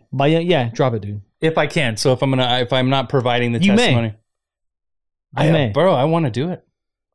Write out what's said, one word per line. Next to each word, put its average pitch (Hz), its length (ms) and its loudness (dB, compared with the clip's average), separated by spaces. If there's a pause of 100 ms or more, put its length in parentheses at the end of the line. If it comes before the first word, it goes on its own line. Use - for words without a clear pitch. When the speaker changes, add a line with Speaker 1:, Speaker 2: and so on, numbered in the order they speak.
(140)
Speaker 1:
My, 135 140 0
yeah, 165 420 0
drop 123 240 0
it, 107 80 -6
dude. 101 200 -10 (200)
Speaker 2:
If 160 160 0
I 151 100 2
can. 123 300 -2
So 131 160 0
if 123 100 -2
I'm 135 60 0
gonna, 127 320 0
if 123 120 -4
I'm 131 160 0
not 131 200 0
providing 120 420 0
the 117 80 -2
Speaker 1:
You 196 140 4
may. 208 40 4
Speaker 2:
testimony. 135 300 2
Speaker 1:
You 107 80 -10 (1200)
Speaker 2:
I, 156 160 0
Speaker 1:
may. 147 200 2
Speaker 2:
bro, 170 220 2
I 131 120 2
wanna 160 260 0
do 127 200 -4
it. - 120 -12 (520)